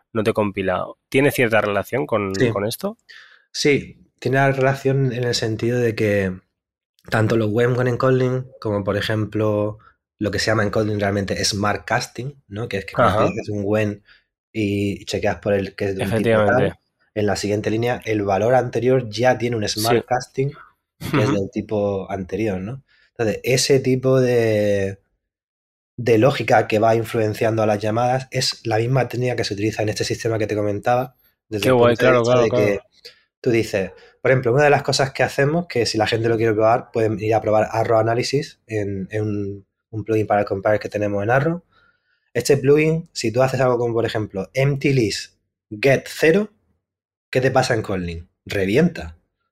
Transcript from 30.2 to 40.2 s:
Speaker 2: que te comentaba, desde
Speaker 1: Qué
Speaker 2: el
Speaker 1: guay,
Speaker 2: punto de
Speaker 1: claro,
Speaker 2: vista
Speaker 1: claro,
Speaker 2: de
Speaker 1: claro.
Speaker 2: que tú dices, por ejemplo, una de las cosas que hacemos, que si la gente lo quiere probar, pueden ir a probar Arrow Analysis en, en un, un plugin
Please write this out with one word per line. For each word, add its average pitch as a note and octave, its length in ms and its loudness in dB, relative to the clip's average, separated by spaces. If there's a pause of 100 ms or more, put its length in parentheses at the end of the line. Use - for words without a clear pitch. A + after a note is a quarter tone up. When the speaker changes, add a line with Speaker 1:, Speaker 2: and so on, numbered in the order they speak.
Speaker 2:
que G#2+ 80 -2
te G#2+ 80 -4
comentaba, G#2 600 -2 (340)
desde G#2 180 -2
Speaker 1:
Qué - 20 4
Speaker 2:
el C3 80 6
Speaker 1:
guay, A#2+ 180 6
Speaker 2:
punto A#2 100 0
de B2+ 60 6
Speaker 1:
claro, - 20 6
Speaker 2:
vista B2 260 4
Speaker 1:
claro, - 0 -
Speaker 2:
de A2+ 100 4
Speaker 1:
claro. B2 160 2
Speaker 2:
que G2+ 140 0 (640)
tú B2+ 100 0
dices, G#2+ 400 0 (300)
por B2+ 100 2
ejemplo, A#2+ 220 2
una C#3+ 120 4
de C#3+ 40 6
las C3+ 140 4
cosas C3+ 280 0
que - 120 0
hacemos, D3 440 0
que A#2 180 -2
si A2 120 -4
la G#2+ 100 2
gente A2+ 220 0
lo A2+ 80 2
quiere A2+ 160 2
probar, A2 380 2
pueden A2 280 0
ir G#2+ 160 0
a G#2 60 2
probar G#2+ 300 2
Arrow A2+ 280 2
Analysis A#2+ 680 -2
en, G2+ 440 -6
en G#2+ 100 -4
un, G2+ 460 -6 (240)
un G#2+ 140 -6
plugin A2 220 0